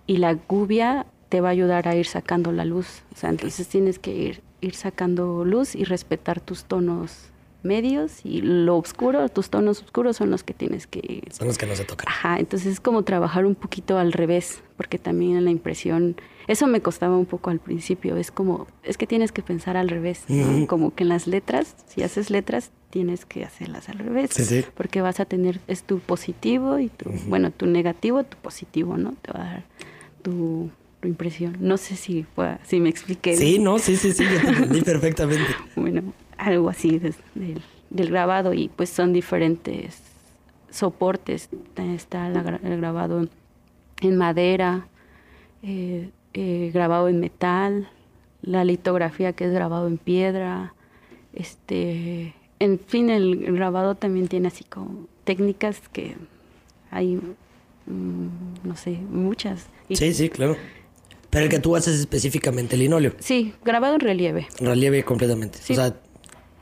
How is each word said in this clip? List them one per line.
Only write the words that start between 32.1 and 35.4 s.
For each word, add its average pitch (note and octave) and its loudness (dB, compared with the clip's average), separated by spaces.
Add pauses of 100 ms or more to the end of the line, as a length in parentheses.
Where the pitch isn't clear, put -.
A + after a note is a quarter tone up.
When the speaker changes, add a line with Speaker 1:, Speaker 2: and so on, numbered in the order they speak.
Speaker 1:
fue, - -4
si F#3 0
me E3+ 4
expliqué E3+ -2
Speaker 2:
Sí, D#3 6
Speaker 1:
bien. G#3 6
Speaker 2:
no, G3 4
sí, F#3+ 4
sí, F#3+ 2
sí, F3 2
yo F#3+ 4
te C#4 4
entendí B3 4
Speaker 1:
<laughs> - -
Speaker 2:
perfectamente. D#3 2 (300)